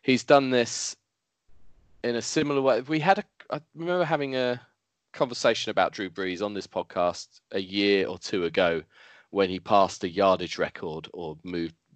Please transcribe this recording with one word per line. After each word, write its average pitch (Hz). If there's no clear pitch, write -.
he's 127
done 139
this -
in 120
a 110
similar 147
way. 127
We 156
had 196
a, 208
I 147
remember 175
having 143
a 123
conversation 120
about 92
Drew 95
Brees 92
on 104
this 95
podcast 87
a 98
year 98
or 90
two 92
ago 82
when 98
he 92
passed 98
a 92
yardage 90
record 82
or 80
moved 85